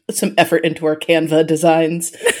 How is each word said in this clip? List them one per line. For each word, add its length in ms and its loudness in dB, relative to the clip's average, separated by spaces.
some 280 -4
effort 260 2
into 220 -4
our 100 0
Canva 500 2
designs. 680 0